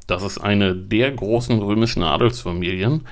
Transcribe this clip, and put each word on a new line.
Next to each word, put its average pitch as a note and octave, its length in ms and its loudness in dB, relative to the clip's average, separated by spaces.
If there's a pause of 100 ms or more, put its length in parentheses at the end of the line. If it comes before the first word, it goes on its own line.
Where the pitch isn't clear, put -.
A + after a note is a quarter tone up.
Das F#2+ 160 -4
ist G2 160 -6
eine G2+ 380 2
der G#2+ 340 0
großen A#2 500 0
römischen G#2 440 0
Adelsfamilien. F#2 1080 0